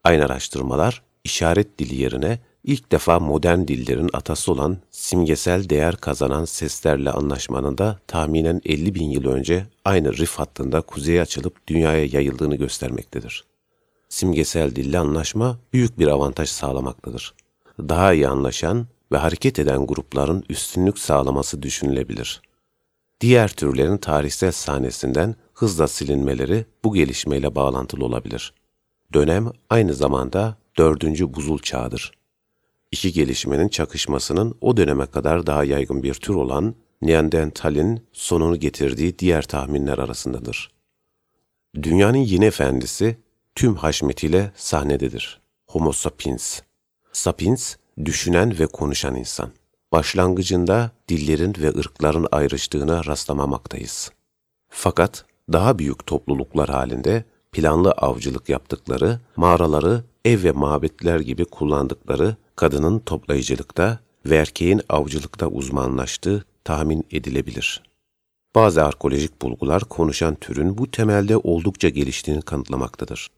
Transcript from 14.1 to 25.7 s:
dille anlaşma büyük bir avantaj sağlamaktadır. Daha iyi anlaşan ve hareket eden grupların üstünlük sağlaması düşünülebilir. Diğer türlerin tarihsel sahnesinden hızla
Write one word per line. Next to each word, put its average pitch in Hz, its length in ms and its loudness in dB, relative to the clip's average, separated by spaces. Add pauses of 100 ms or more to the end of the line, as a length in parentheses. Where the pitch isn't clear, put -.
dille 69 220 -2
anlaşma 87 600 0 (140)
büyük 120 260 2
bir 80 80 4
avantaj 71 420 2
sağlamaktadır. 65 840 -6 (440)
Daha 87 340 4
iyi 71 160 4
anlaşan 73 580 -2 (260)
ve 73 40 2
hareket 80 420 0
eden 69 280 0
grupların 69 640 -2
üstünlük - 500 -2
sağlaması 69 640 0
düşünülebilir. 65 800 -4 (800)
Diğer 120 280 6
türlerin 71 500 0
tarihsel 76 540 0
sahnesinden 69 840 -2 (200)
hızla 82 340 0